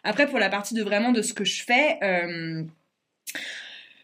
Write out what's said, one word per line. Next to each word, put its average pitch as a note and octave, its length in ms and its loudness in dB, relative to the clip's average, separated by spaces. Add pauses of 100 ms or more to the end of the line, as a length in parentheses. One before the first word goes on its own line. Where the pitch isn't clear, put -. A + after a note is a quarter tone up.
Après, A3 240 4
pour C4+ 100 -2
la G3 120 2
partie G3+ 260 -2
de A3+ 80 0
vraiment G#3 280 2
de A3+ 120 4
ce - 100 -2
que G3+ 100 -4
je - 200 -2
fais, C#4 400 4
euh... E3+ 580 -2 (1400)